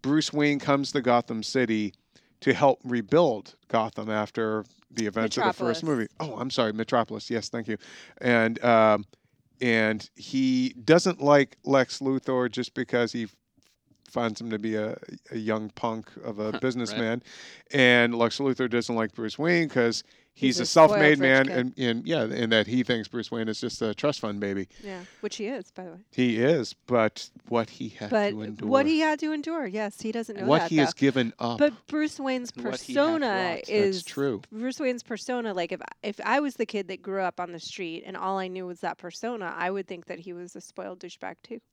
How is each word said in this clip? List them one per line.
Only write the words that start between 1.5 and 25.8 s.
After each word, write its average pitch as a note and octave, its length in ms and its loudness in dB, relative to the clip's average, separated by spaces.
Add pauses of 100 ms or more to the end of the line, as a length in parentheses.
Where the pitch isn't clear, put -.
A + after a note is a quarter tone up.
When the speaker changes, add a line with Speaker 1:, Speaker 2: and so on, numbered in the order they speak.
Speaker 1:
to C3+ 120 4
help C3+ 320 4
rebuild B2 720 0 (140)
Gotham G#3+ 420 -2
after G#2+ 540 -2 (260)
the A2 160 -4
events G#2+ 300 -2
of - 80 0
the F#3 80 2
first B2 300 -4
Speaker 2:
Metropolis. - 0 - (380)
Speaker 1:
movie. D3+ 140 -6
Oh, - 40 -12
I'm B2+ 120 -4
sorry, A2 220 0
Metropolis. A2 580 -2
Yes, A2+ 180 -4
thank A#2 200 -6
you. A2 80 -2 (440)
And, A2+ 440 2
um, A2 400 6 (560)
and A2 560 0
he C3 540 0 (140)
doesn't E3+ 380 6
like C#3+ 420 6
Lex C3+ 360 2
Luthor C3 500 0
just A#2+ 240 -6
because A#2+ 380 -2
he A#2 140 -4 (840)
finds A2+ 320 -4
him A2+ 100 -8
to A2 80 -4
be G#2+ 180 -4
a, G#2+ 200 -4 (360)
a - 60 -8
young G#2+ 320 -2
punk A2+ 400 -6 (140)
of G#2+ 140 -8
a G#2+ 120 -2
Speaker 3:
<laughs> - 20 -6
Right. A2+ 80 -6
Speaker 1:
businessman. A#2 600 -2 (500)
And B2 420 6
Lex A#2 240 2
Luthor C3 320 0
doesn't A#2 240 -2
like A2+ 200 -2
Bruce A2 240 -8
Wayne E3+ 300 2
'cause A#2 360 0 (280)
he's C3 240 0
Speaker 2:
He's - 40 -2
Speaker 1:
a - 20 0
Speaker 2:
a A2 40 -2
spoiled D#3+ 240 10
Speaker 1:
self-made D3+ 220 6
Speaker 2:
rich C#3+ 60 4
Speaker 1:
man, C3+ 280 6
Speaker 2:
kid. C3 100 -2
Speaker 1:
and, B2+ 220 -2
and, A#2+ 280 -2
yeah, D#3+ 160 0
and A#2 300 0
that G#2+ 140 6
he B2 160 0
thinks A2+ 260 -2
Bruce A#2+ 220 -8
Wayne A2+ 180 -4
is G#2+ 120 -6
just A#2 220 -6
a G#2+ 120 0
trust - 260 -2
fund G#2 180 -4
baby. G2 300 -4 (160)
Speaker 2:
Yeah, F#3+ 160 -12 (200)
which G#3 160 -8
he G#3 100 -8
is, B3 260 -8
by F#3 120 -16